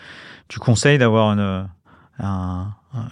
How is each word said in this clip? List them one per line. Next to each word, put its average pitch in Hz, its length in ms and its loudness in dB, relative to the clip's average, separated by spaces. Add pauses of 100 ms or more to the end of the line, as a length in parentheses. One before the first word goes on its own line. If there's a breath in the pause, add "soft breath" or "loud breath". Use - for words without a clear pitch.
(480 loud breath)
tu - 100 -12
conseilles 143 400 2
d'avoir 110 340 4
une, 95 360 -2 (500 soft breath)
un, 92 500 -6 (440)